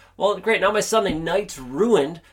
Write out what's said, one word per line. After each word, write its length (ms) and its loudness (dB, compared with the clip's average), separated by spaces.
"Well, 220 0
great, 220 0
now 100 2
my 100 0
Sunday 320 0
night's 460 -4
ruined, 640 0